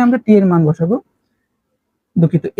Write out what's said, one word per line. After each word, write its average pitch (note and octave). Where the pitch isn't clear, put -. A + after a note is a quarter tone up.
আমরা B3
টি G#3+
এর G3
মান E3+
বসাবো, E3
দুঃখিত, E3